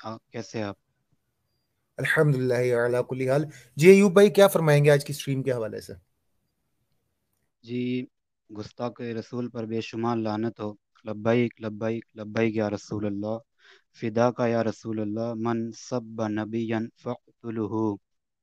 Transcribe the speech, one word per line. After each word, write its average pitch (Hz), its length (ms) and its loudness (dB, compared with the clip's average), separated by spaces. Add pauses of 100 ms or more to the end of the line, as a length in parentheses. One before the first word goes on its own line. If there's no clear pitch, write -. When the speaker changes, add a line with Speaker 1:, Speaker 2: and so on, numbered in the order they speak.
Speaker 1:
आप 113 140 -12 (140)
कैसे 117 260 -10
हैं 104 60 -4
आप? 101 120 -8 (1200)
Speaker 2:
अल्हम्दुलिल्लाह 127 880 2
अला 120 180 0
कुल्ली 131 220 -6
हाल। 143 240 0 (280)
जी 156 120 8
अयूब 196 240 10
भाई, 208 160 8
क्या 196 180 8
फरमाएंगे 151 420 4
आज 147 140 6
की 147 100 -8
stream 135 300 -4
के 131 80 -2
हवाले 107 300 -6
से? - 120 -14 (1700)
Speaker 1:
जी, 123 440 -6 (420)
गुस्ताख 107 520 -10 (160)
रसूल 123 320 -8
पर 113 160 -10
बेशुमार 113 540 -4
लानत 110 400 -4
हो। 104 160 -8 (300)
लब्बैक, 113 560 0
लब्बैक, 110 440 -6 (120)
लब्बैक 110 380 -2
या 107 120 0
रसूल 104 380 -6
अल्लाह। 104 320 -6 (600)
फिदा 117 340 0
का 123 160 -2
या 117 140 0
रसूल 110 380 -6
अल्लाह, 110 360 -6
मन 113 360 -4
सब्बा 113 560 -8
नबियन 110 640 -4 (140)
फक्तुलुहु। 110 960 -6 (460)